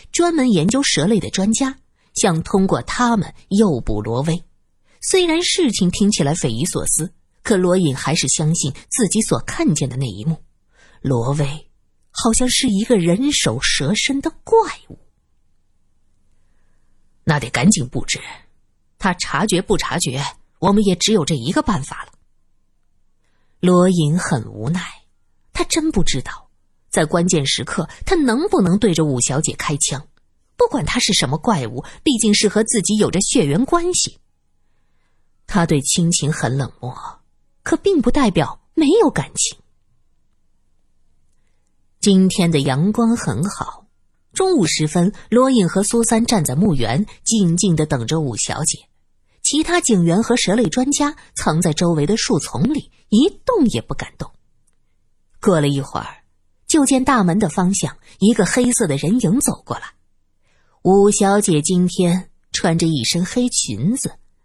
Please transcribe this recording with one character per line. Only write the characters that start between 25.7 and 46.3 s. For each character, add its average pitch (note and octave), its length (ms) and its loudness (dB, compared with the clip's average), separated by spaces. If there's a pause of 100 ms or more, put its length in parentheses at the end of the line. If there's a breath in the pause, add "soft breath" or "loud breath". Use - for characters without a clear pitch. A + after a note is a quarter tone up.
不 F3+ 100 2
知 C#3 180 2
道 - 300 -14 (400)
在 F3 140 2
关 E3+ 240 0
键 D#3 180 0
时 - 160 -2
刻 - 260 -6 (160 loud breath)
他 G4 120 0
能 C#4+ 320 2
不 - 120 2
能 F3+ 160 4
对 G#3 160 2
着 D#3+ 120 2
五 C3 160 0
小 C#3+ 200 -2
姐 - 140 -4
开 - 220 -6
枪， - 320 -4 (480)
不 A#4+ 100 2
管 C4 180 -2
她 B3+ 140 -2
是 G#3+ 140 0
什 D3 160 0
么 D3 100 -4
怪 C#3+ 300 0
物， A#2 160 -10 (180 loud breath)
毕 C4+ 160 2
竟 G#3 160 4
是 G#3+ 140 2
和 G#3 160 2
自 G3 180 -2
己 G#3+ 140 -2
有 F3+ 120 2
着 E3+ 120 -2
血 G3+ 260 2
缘 E3 180 0
关 F4 300 0
系。 - 240 -4 (1300)
他 E3+ 160 2
对 D#3 160 2
亲 E3+ 300 0
情 D3 220 -2
很 B2+ 260 -2
冷 - 220 -6
漠， - 400 -14 (420)
可 - 140 -2
并 F#4 260 0
不 - 80 2
代 B3 220 2
表 - 280 -2 (140)
没 D#4 140 2 (120)
有 D4 80 4
感 - 280 -4
情。 - 200 -4 (2500)
今 F#3+ 280 6
天 E3+ 220 0
的 D3 120 2
阳 C#3+ 280 0
光 A#3 260 2
很 C3+ 320 -4
好， - 380 -12 (460)
中 F#4 240 0
午 F3+ 100 2
时 D3+ 220 -2
分， F3+ 240 0 (180 loud breath)
罗 B3+ 220 4
隐 G3 160 2
和 G3 160 -2
苏 A#3 180 0
三 A3+ 240 0
站 F3+ 180 2